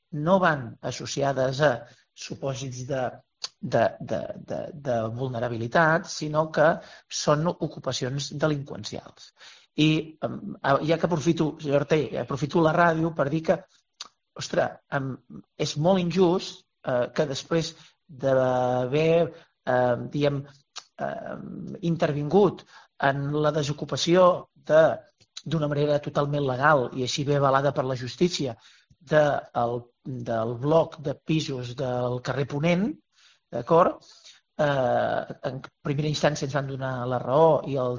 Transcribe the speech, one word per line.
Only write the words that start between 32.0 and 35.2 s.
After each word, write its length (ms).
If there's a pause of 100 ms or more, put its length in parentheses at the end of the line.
carrer 240
Ponent, 380 (640)
d'acord? 540 (580)
Eh, 600 (280)